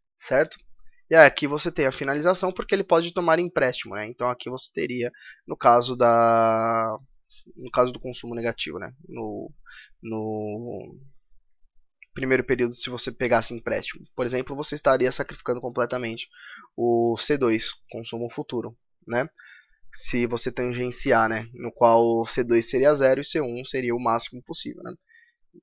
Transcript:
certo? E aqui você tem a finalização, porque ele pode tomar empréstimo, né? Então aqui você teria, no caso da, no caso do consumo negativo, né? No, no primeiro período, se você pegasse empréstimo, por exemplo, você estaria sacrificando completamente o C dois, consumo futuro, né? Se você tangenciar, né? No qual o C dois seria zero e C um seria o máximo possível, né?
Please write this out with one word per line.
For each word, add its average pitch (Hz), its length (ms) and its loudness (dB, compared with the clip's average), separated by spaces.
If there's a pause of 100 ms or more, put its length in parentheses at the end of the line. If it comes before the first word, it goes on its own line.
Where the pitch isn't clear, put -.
(200)
certo? 147 380 0 (520)
E 160 60 4
aqui 151 320 10
você 147 240 -2
tem 147 140 0
a 131 60 2
finalização, 160 600 0
porque - 220 -6
ele 196 100 2
pode 170 300 2
tomar 165 240 2
empréstimo, 135 580 -2
né? 107 120 -8
Então 123 220 -4
aqui 123 200 -8
você 127 240 -10
teria, 123 380 -4 (360)
no - 80 -8
caso 123 400 4
da, 113 1000 4 (580)
no 127 140 -16
caso 127 220 2
do 123 80 -12
consumo 123 340 -12
negativo, 117 460 -6
né? 98 140 -12 (140)
No, 107 440 -10 (500)
no 110 960 -8 (1160)
primeiro 131 300 0
período, 123 300 0
se - 160 -8
você 123 220 -6
pegasse 117 420 0
empréstimo, - 500 -6 (120)
por 127 100 -4
exemplo, 127 300 -6
você 147 200 -8
estaria 131 360 2
sacrificando - 500 -6
completamente 120 640 -4 (480)
o 117 420 2
C 147 200 -2
dois, 113 360 0 (180)
consumo 117 380 -10
futuro, 117 460 -8 (300)
né? 123 240 -2 (640)
Se - 320 -2
você 117 260 -4
tangenciar, 123 800 0
né? 110 240 -4
No 120 180 -10
qual 117 300 6
o 117 240 2
C 127 180 -2
dois 117 260 2
seria 139 260 4
zero 135 260 4
e 143 40 -6
C - 140 -2
um 123 260 -6
seria 127 280 -4
o 123 80 -4
máximo 120 400 -2
possível, - 420 -12
né? - 100 -10 (680)